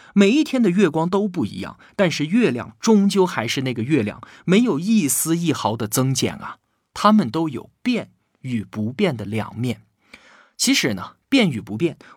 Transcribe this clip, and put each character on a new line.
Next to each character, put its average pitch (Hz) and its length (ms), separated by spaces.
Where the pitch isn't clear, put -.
每 196 160
一 294 120
天 262 200
的 190 80
月 185 180
光 160 200
都 202 200
不 175 160
一 95 160
样， - 180
但 185 160
是 147 140
月 185 260
亮 120 300
终 208 260
究 190 200
还 120 200
是 135 140
那 127 140
个 107 80
月 135 200
亮， 101 200
没 196 160
有 190 160
一 190 280
丝 160 300
一 170 160
毫 110 240
的 113 100
增 131 280
减 101 220
啊。 - 200
它 208 180
们 175 180
都 160 200
有 - 180
变 233 300
与 120 240
不 107 260
变 165 240
的 104 120
两 104 320
面。 120 240
其 - 160
实 131 220
呢， - 220
变 226 220
与 113 100
不 104 160
变， 160 220